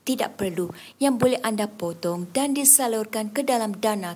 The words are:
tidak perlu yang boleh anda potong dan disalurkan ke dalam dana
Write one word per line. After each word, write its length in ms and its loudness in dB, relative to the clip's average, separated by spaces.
tidak 320 -2
perlu 320 -2
yang 160 4
boleh 240 2
anda 240 0
potong 640 -4
dan 240 0
disalurkan 800 2
ke 80 0
dalam 320 0
dana 420 -2